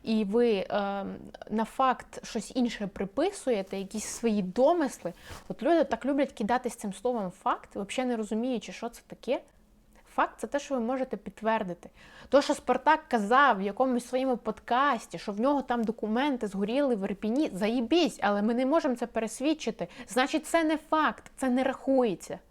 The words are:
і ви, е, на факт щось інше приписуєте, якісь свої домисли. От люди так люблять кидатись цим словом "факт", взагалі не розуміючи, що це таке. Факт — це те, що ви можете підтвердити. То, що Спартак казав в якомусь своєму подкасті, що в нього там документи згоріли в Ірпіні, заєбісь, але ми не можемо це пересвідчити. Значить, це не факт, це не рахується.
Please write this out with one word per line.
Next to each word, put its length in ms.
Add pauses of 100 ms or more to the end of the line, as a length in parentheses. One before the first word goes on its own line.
і 220
ви, 280
е, 140 (840)
на 140
факт 600
щось 300
інше 300
приписуєте, 920
якісь 260
свої 380
домисли. 720 (360)
От 140
люди 220
так 200
люблять 280
кидатись 440
цим 180
словом 360 (120)
"факт", 340
взагалі 320
не 80
розуміючи, 560
що 160
це 180
таке. 340 (760)
Факт — 240
це 80
те, 120
що 160
ви 60
можете 360
підтвердити. 760 (380)
То, 140
що 120
Спартак 540
казав 500
в 40
якомусь 460
своєму 280
подкасті, 840
що 140
в 80
нього 220
там 220
документи 640
згоріли 500
в 80
Ірпіні, 500
заєбісь, 680
але 200
ми 120
не 120
можемо 300
це 100
пересвідчити. 840 (200)
Значить, 380
це 180
не 120
факт, 600
це 140
не 140
рахується. 720 (120)